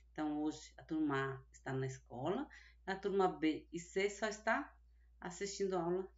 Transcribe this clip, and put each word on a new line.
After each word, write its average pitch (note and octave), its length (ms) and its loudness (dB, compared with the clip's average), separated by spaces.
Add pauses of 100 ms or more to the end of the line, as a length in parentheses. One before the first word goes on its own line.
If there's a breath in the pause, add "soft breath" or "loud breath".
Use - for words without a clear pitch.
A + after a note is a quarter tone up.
(120)
Então, D3+ 320 -2
hoje D3+ 340 -2
a - 60 -16
turma C#3 500 2
A C3 80 -10 (100)
está - 220 -8
na C3 140 0
escola, D#3 600 -2 (380 loud breath)
a F#3+ 100 -2
turma F#3+ 320 4
B D#3 460 2
e E3+ 60 -8
C F#3+ 280 0
só G#3 200 -2
está A#3 440 0 (480)
assistindo F#3+ 560 -2
aula F3+ 320 2 (100)